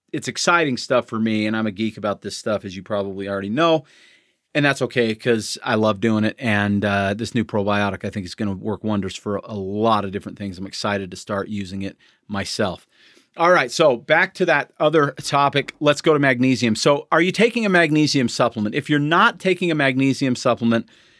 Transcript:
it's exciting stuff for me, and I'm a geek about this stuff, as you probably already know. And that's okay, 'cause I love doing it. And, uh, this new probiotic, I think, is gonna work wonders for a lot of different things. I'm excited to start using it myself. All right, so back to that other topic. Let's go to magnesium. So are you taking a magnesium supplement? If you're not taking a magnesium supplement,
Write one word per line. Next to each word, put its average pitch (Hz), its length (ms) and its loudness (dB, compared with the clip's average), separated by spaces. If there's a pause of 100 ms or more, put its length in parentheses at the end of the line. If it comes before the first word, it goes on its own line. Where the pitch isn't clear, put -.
(120)
it's 147 160 -8
exciting 151 500 0
stuff 123 300 0
for 113 120 -6
me, 110 280 0
and 110 80 -2
I'm 110 100 -2
a 110 60 -4
geek 104 260 -4
about 101 240 -4
this 101 160 -10
stuff, 104 260 -4
as 92 120 -10
you 95 80 -12
probably 98 440 -6
already 98 220 -6
know. 160 360 0 (720)
And 143 80 0
that's 139 200 2
okay, 117 320 0
'cause 113 480 -2
I 127 120 -2
love 107 240 2
doing 110 240 2
it. 110 140 -2
And, 104 480 0
uh, 101 300 0
this 110 180 -8
new 113 100 0
probiotic, 101 640 -2
I 101 60 -6
think, 95 160 -8
is - 80 -14
gonna 104 180 -4
work 101 300 -8
wonders 104 320 -4
for 101 280 -6
a 113 120 -12
lot 104 500 0
of 98 60 -8
different 95 260 -10
things. 95 220 -10
I'm 98 80 -12
excited 101 420 -6
to 90 80 -16
start 98 300 -6
using 98 340 -8
it 98 160 -10 (300)
myself. 95 580 -4 (500)
All 170 160 4
right, 143 200 2
so 202 260 4
back 170 380 0
to 185 100 -2
that 151 340 2
other 151 320 4 (120)
topic. 143 560 0
Let's 147 220 2
go 160 120 4
to 147 60 4
magnesium. 127 560 2
So 143 360 2
are 160 100 4
you 180 100 2
taking 226 340 2
a 202 40 0
magnesium 151 600 4
supplement? 113 460 0
If 143 160 -2
you're 147 80 2
not 170 400 2
taking 180 320 0
a 156 40 0
magnesium 135 600 2
supplement, 117 520 0 (320)